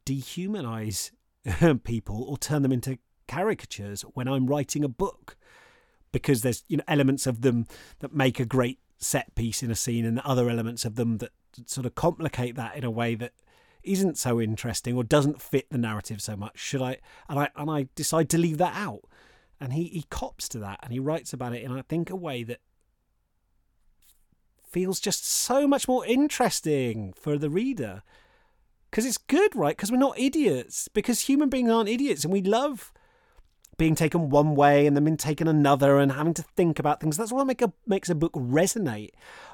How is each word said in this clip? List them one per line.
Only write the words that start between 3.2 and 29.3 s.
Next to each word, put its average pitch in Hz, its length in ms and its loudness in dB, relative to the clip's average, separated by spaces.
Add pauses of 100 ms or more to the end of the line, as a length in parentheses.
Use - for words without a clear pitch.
caricatures 117 760 -6
when 127 260 -6
I'm 131 180 0
writing 147 380 -2
a 143 40 -2
book?" - 480 -6 (760)
Because 123 300 0
there's, 123 260 -2
you 165 80 -2
know, - 120 -2
elements 139 380 2
of 120 140 -2
them 120 260 2 (340)
that 143 140 -12
make 131 240 2
a 131 60 -2
great 127 360 0 (180)
set - 360 -4
piece 113 280 -4
in 120 80 -4
a 110 60 -2
scene, 117 280 -2
and 113 160 0
other 127 300 2
elements 117 340 -4
of 110 120 -4
them 117 220 0
that 113 120 -8 (340)
sort 127 220 -8
of 117 80 -6
complicate 147 600 -2
that 113 220 -8
in 135 80 -8
a 120 60 -4
way 117 240 -2
that 117 180 -10 (500)
isn't 190 360 0
so 120 200 0
interesting 113 560 -4
or 123 80 0
doesn't 147 380 2
fit - 300 -2
the 139 80 -4
narrative 110 420 -6
so 107 160 -8
much. 101 220 -12
Should - 240 -6
I, 127 160 -6 (300)
and 135 100 -4
I, 143 180 0
and 147 140 -6
I 143 240 -2
decide 160 360 0
to 165 80 2
leave 165 200 0
that 170 180 0
out. 170 260 -8 (560)
And 131 140 -8
he, 160 120 -2
he 165 260 -8
cops - 400 -8
to 123 80 -10
that, 101 240 -10
and 117 100 -12
he 123 60 -4
writes 143 340 -4
about 123 220 -8
it 117 80 -8
in, 127 100 -8
I 131 80 -6
think, 165 300 -4
a 185 60 -6
way 147 260 -6
that 117 180 -10 (2000)
feels 185 380 -4
just - 260 -4
so 277 400 2
much 277 220 2
more 254 160 0
interesting 147 1080 0
for 147 240 -4
the 147 100 -2
reader. 160 540 -4 (880)
'Cause 220 160 0
it's 247 120 -4
good, 392 380 2